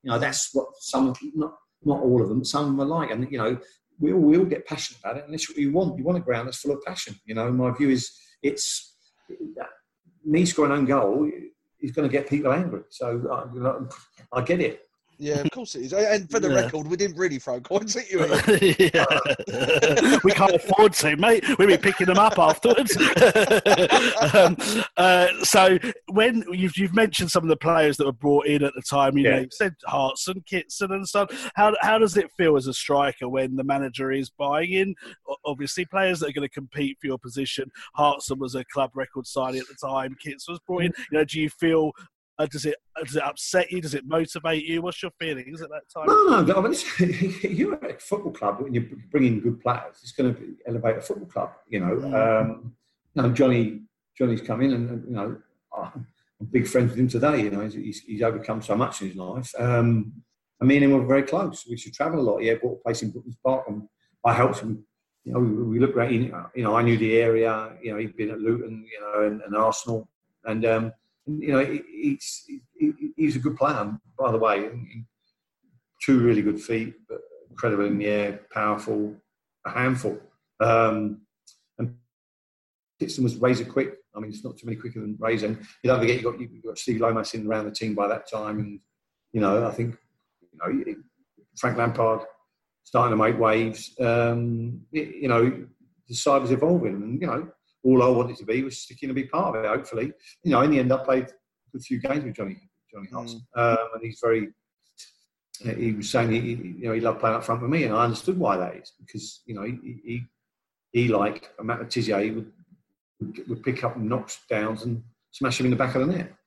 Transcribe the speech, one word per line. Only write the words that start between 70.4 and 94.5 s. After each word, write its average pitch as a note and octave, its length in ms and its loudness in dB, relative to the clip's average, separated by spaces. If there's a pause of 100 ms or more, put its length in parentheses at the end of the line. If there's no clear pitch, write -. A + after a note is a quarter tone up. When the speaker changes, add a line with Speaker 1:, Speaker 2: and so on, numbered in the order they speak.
Speaker 1:
and, A2 200 -4
um, A2+ 260 0 (360)
you D3+ 260 -4
know, C3+ 100 4
he, D3 180 -4 (200)
he's, - 480 -6 (280)
he, D3+ 140 2 (240)
he's D3+ 200 0
a B2+ 40 -2
good C#3+ 160 -2
player, A2 400 -2 (220)
by B2+ 140 0
the A2+ 80 0
way. A2 260 2
And, A#2+ 260 -12
and A#2 140 -16 (1000)
two C3 160 4
really A#2 220 4
good G#2 180 0
feet, A2+ 360 -6 (120)
but - 120 -12 (300)
incredible G2+ 360 -2
in G2+ 140 0
the G#2 80 -2
air, G#2 340 -2 (100)
powerful, G#2 640 -4 (500)
a F2+ 40 -8
handful. B2 500 -2 (400)
Um, A2 600 2 (560)
and A#2+ 180 -6 (1040)
Kitson - 240 -4
was A#2 120 0
razor A#2 300 0
quick. - 280 -4 (220)
I G#2+ 40 -12
mean, G#2+ 120 -12
it's - 120 -16
not - 140 -14
too - 80 -20
many A2+ 120 -8
quicker A2+ 220 -14
than G#2+ 200 -10
Razor. A2 260 -2
And A2 120 -4 (260)
you A#2 60 2
don't B2+ 100 4
forget, A#2+ 180 2
you G#2+ 60 -8
got, A#2 160 -4
you - 260 -14
got A2 120 -12
Steve A2+ 220 -4
Lomas A2+ 340 0
in A2 140 -8
around G#2+ 180 -2
the G#2 60 -8
team G#2+ 240 -6
by G2+ 120 0
that - 220 -4
time, G#2+ 300 -6
and, G#2 200 -8 (520)
you A2+ 100 -2
know, G#2 240 2
I A2+ 60 -2
think, A#2+ 240 -6 (460)
you F2 440 -6
know, - 100 -8 (600)
Frank A#2+ 200 -2
Lampard A2+ 440 0 (640)
starting A#2+ 340 0
to A2 60 2
make A2 160 2
waves. A2+ 640 0
Um, A#2 800 0 (100)